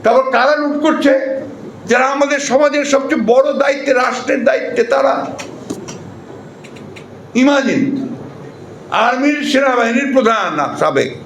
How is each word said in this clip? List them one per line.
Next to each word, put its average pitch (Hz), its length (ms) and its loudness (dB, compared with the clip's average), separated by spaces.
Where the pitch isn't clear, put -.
তারপর 247 280 4
কারা 254 240 4
লুট 294 260 -2
করছে? 269 580 2
যারা 247 200 2
আমাদের 277 340 0
সমাজের 285 460 0
সবচেয়ে 269 400 0
বড় 262 280 4
দায়িত্বে, 277 400 0
রাষ্ট্রের 247 500 0
দায়িত্বে - 400 0
তারা। 135 440 0
ইমাজিন, 269 720 2
আর্মির 262 600 2
সেনাবাহিনীর 262 640 2
প্রধান 214 420 2
না 143 240 -2
সাবেক। 131 360 0